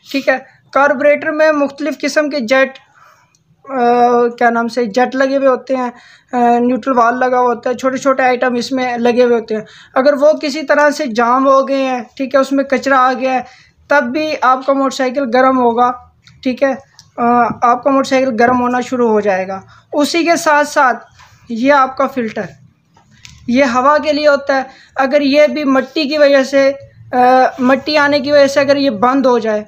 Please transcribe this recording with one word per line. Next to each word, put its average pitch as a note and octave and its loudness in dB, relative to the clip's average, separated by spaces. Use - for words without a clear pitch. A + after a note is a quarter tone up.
ठीक C#4 -2
है, C4 -2
Carburetor C#4+ 2
में D#4 2
मुख्तलिफ़ C#4+ -4
किस्म D4+ -2
के C#4+ -4
जेट, C4 0
अ, C4+ -16
क्या A#3 2
नाम A#3 -2
से A#3+ -4
jet B3 -2
लगे C4+ -2
हुए C4+ 0
होते B3+ -2
हैं, B3 -6
अ, A#3+ 2
neutral B3 -2
valve A#3+ 2
लगा B3+ 0
हुआ B3 2
होता A#3+ -4
है, A#3+ -4
छोटे C4 -4
छोटे C4+ 0
item B3+ 0
इसमें B3 -4
लगे A#3+ 2
हुए A#3+ 2
होते A3 -4
हैं। G#3+ -8
अगर C#4 2
वो C#4+ 2
किसी C4+ -6
तरह D4 2
से C#4+ -6
जाम A#3+ 0
हो C4+ 4
गए C4+ -2
हैं, B3+ -6
ठीक C4+ -6
है, C4+ 4
उसमें C4+ -2
कचरा C4+ 0
आ B3+ 2
गया C4 -4
है, B3 -4
तब C#4+ 2
भी D4+ -4
आपका C4 0
motorcycle C4+ -2
गर्म C4 2
होगा, B3 -2
ठीक B3+ -2
है, C4+ 0
अ, A#3+ -4
आपका B3 0
motorcycle C4+ 0
गर्म A#3+ 2
होना B3 -2
शुरू A#3+ -2
हो G#3+ 2
जाएगा। F#3+ -4
उसी D4 0
के E4 2
साथ D4 0
साथ C#4 0
ये A#3+ 0
आपका C4 2
filter, A3 -8
ये B3+ 2
हवा C4 2
के D4+ -2
लिए D4 0
होता C#4 2
है। C4 -4
अगर C4+ 0
ये D4 4
भी D4 -4
मिट्टी C4+ 0
की D4+ -4
वजह C#4 4
से, C4+ 0
अ, B3+ 4
मिट्टी C4+ 0
आने C#4+ 2
की C#4+ -4
वजह C#4+ 6
से C#4+ 0
अगर C#4 2
ये C#4 0
बंद A#3+ 0
हो B3 2
जाए G#3+ -4